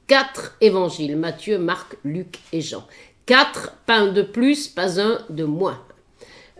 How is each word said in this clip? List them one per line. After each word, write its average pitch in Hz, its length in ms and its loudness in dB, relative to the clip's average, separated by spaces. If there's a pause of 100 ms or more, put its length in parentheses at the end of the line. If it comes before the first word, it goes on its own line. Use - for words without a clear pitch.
quatre - 560 0
évangiles, 165 560 2
Matthieu, 170 400 -4
Marc, 175 440 -6
Luc 170 360 -8 (160)
et 165 80 -2
Jean. 98 220 -10 (420)
Quatre, 277 580 2
pas 226 120 2
un 202 140 4
de 196 120 2
plus, 262 460 0
pas 180 300 -2
un 220 200 0 (100)
de 160 160 -6
moins. 151 340 -2 (800)